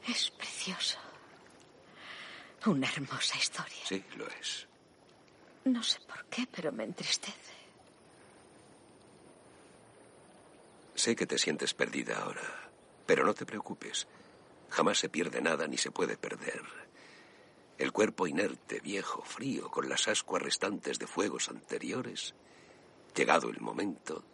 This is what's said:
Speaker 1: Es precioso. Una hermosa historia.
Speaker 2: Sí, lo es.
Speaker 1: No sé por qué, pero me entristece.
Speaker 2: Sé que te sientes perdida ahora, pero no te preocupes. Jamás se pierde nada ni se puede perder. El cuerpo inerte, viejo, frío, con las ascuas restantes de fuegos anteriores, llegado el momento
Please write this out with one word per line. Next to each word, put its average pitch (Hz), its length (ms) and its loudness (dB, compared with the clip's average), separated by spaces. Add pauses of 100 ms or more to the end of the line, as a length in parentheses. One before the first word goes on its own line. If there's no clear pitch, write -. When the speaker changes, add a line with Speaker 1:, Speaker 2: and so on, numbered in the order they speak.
Speaker 1:
Es - 240 0
precioso. - 680 -4 (1700)
Una 185 240 6
hermosa - 480 -2
historia. - 460 -2
Speaker 2:
Sí, 95 200 -2 (120)
lo - 100 -6 (140)
es. - 280 -6 (1000)
Speaker 1:
No 240 180 4
sé - 240 2
por - 180 -12
qué, - 240 -4
pero 160 220 -2
me 110 140 -4
entristece. - 680 -4 (3500)
Speaker 2:
Sé 117 200 2
que 82 120 -2
te 67 100 0
sientes - 360 0
perdida 55 480 -2
ahora, - 500 -8 (340)
pero - 200 6
no 104 80 6
te - 120 -4
preocupes. - 600 -6 (600)
Jamás - 280 6
se - 120 0
pierde 67 320 0
nada 78 260 2
ni 67 100 -2
se - 140 -2
puede 65 260 0
perder. - 440 -6 (1160)
El 67 140 0
cuerpo 98 360 4
inerte, 76 520 0
viejo, - 440 -4
frío, - 460 -4
con 69 200 -2
las - 180 2
ascuas 104 340 2
restantes - 580 0
de - 80 -6
fuegos 90 420 0
anteriores, - 840 -4 (800)
llegado 73 360 6
el - 100 -6
momento 78 640 -4 (100)